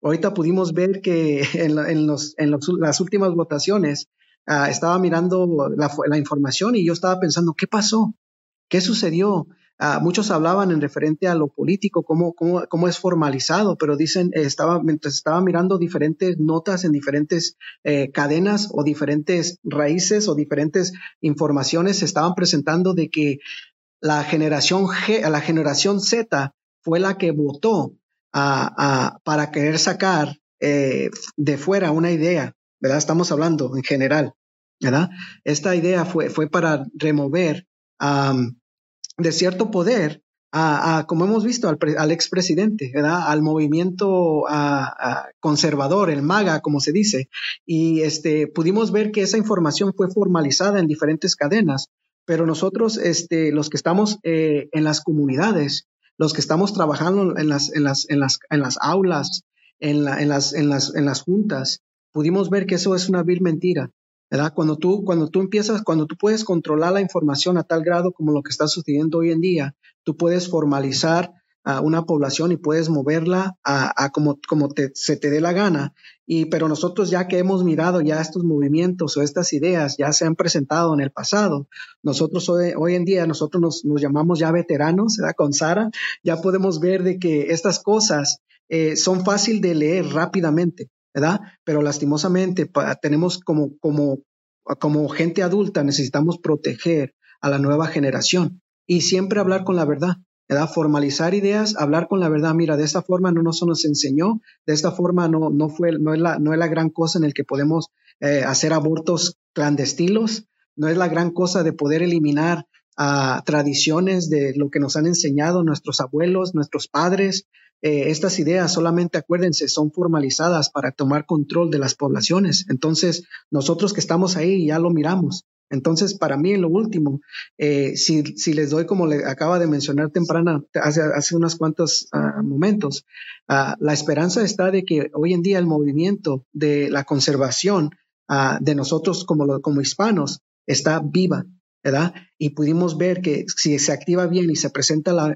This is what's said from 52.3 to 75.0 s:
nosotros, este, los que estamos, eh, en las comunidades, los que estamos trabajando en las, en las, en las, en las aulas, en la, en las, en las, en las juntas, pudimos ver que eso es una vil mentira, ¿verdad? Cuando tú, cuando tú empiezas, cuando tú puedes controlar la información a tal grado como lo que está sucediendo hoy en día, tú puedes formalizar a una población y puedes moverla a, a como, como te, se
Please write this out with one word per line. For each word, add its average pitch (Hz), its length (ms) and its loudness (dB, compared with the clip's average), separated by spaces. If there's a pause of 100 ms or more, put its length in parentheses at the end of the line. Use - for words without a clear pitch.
nosotros, 190 520 0
este, 160 540 0
los 151 180 0
que - 80 -6
estamos, 202 460 0
eh, 160 480 0
en 156 120 0
las 151 180 0
comunidades, 147 840 0 (300)
los 156 160 0
que - 80 -4
estamos 170 320 0
trabajando 170 640 0
en 156 120 0
las, 143 240 -2
en 156 100 0
las, 139 260 -2
en 143 100 0
las, 135 200 -2 (100)
en 151 120 0
las 127 180 -4
aulas, 170 640 -2 (360)
en 147 260 0
la, 135 160 -2
en 147 80 2
las, 143 240 0
en 147 160 2
las, 139 260 -2
en 151 100 0
las 135 180 -2
juntas, 180 580 -2 (300)
pudimos 170 400 0
ver 196 160 0
que 185 80 0
eso 185 180 0
es 180 160 -2
una 180 140 2
vil 180 180 0
mentira, 160 500 0 (420)
¿verdad? 147 220 0
Cuando 156 220 0
tú, 190 280 0
cuando 170 240 0
tú 185 120 0
empiezas, 208 420 -2
cuando 160 240 0
tú - 100 -10
puedes 220 260 0
controlar 160 480 0
la 196 100 2
información 175 580 0
a 151 40 -2
tal 160 200 -2
grado 175 300 0
como 151 180 -2
lo 147 100 2
que - 80 -10
está - 180 -2
sucediendo 156 520 -2
hoy 165 100 2
en 165 120 0
día, 160 340 0 (280)
tú 151 140 -4
puedes 175 320 0
formalizar 151 840 0 (300)
a 135 180 -2
una 160 240 0
población 160 460 0
y 165 60 0
puedes 156 320 0
moverla 165 720 0
a, 139 400 0
a 139 60 0
como, 147 300 0 (100)
como 147 200 2
te, 143 260 -2
se - 220 -2